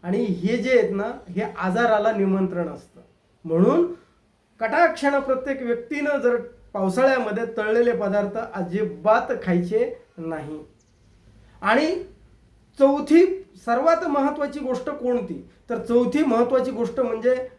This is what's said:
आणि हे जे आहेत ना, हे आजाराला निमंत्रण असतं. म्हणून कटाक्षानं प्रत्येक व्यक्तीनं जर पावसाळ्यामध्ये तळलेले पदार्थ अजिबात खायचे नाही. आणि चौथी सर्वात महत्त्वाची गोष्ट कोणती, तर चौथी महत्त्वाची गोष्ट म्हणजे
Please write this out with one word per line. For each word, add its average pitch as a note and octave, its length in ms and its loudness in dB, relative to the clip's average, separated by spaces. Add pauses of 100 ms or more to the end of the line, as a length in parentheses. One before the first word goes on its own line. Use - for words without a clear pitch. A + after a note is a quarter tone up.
आणि F#3+ 140 -2
हे G#3 380 -2
जे B3+ 140 -2
आहेत A3+ 200 4
ना, G3 140 -4 (240)
हे F3+ 140 -4
आजाराला A3 680 0
निमंत्रण F#3+ 560 0
असतं. - 320 -18 (440)
म्हणून G#3 400 4 (760)
कटाक्षानं C#4 600 2
प्रत्येक C4 420 -2
व्यक्तीनं C#4+ 560 -2
जर A#3+ 180 2 (380)
पावसाळ्यामध्ये A3 680 0 (120)
तळलेले A3+ 360 2
पदार्थ G3+ 460 -2
अजिबात G#3+ 960 -2 (100)
खायचे F3+ 500 0 (260)
नाही. D#3 400 -10 (1040)
आणि B3+ 260 2 (920)
चौथी C#4+ 460 6 (420)
सर्वात D#4+ 400 2
महत्त्वाची C#4+ 540 -2
गोष्ट B3 300 -4
कोणती, A#3+ 500 -4 (300)
तर A#3 80 -4
चौथी A#3+ 460 2
महत्त्वाची B3 460 2
गोष्ट A3 300 -4
म्हणजे A#3 340 0 (240)